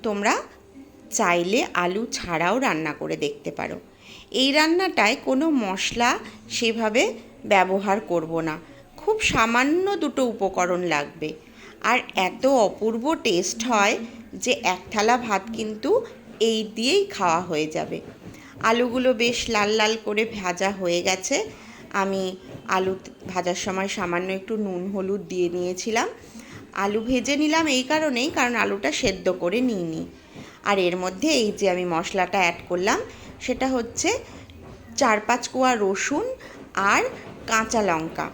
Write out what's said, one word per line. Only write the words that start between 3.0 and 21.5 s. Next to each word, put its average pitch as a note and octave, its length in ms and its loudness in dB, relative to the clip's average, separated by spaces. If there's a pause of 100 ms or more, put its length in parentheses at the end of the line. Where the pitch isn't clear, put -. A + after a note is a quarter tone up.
দেখতে D3+ 340 -4
পারো। - 260 -8 (540)
এই C4 200 4
রান্নাটায় D#4 640 4 (100)
কোনো C4 260 2
মশলা A#3 600 0 (380)
সেভাবে A3+ 540 2 (420)
ব্যবহার G3 540 4
করব E3 400 -2
না, D#3+ 160 -2 (420)
খুব G#4+ 240 0
সামান্য C4+ 640 4 (120)
দুটো C#4+ 280 -2
উপকরণ F#3 580 0
লাগবে, D#3 460 -2 (540)
আর A#3+ 140 4 (180)
এত F#3 300 -2
অপূর্ব A3+ 580 2 (200)
টেস্ট F#3+ 440 0
হয় A3 280 4 (380)
যে G3 180 -2 (120)
এক F#3 180 0 (100)
থালা A3 260 4
ভাত G#3+ 260 -2 (120)
কিন্তু G#3+ 340 -4 (500)
এই A3 200 4 (160)
দিয়েই D4 300 2
খাওয়া F3 360 2
হয়ে D#3 260 -2
যাবে। D#3 300 -4 (680)
আলুগুলো B3 500 4
বেশ A#3 260 2 (100)
লাল G#3 200 2
লাল G#3+ 240 4 (100)
করে G#3 220 0
ভাজা F#3+ 460 -2
হয়ে F3 300 0
গেছে। F#3+ 340 0 (580)